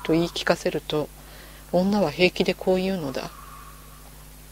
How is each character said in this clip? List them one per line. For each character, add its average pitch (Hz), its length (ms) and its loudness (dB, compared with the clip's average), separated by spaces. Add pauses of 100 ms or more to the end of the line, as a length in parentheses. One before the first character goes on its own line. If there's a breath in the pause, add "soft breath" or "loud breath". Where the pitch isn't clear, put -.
と 160 100 2
言 165 100 4
い 170 60 0
聞 - 160 -6
か 175 100 4
せ 180 160 -2
る 151 100 -2
と、 151 280 -4 (640 loud breath)
女 196 280 4
は 160 80 2
平 170 220 4
気 190 140 0
で 180 80 2
こ 185 220 0
う - 20 4
言 190 180 0
う - 20 -2
の 170 140 -6
だ。 - 200 -8 (1200)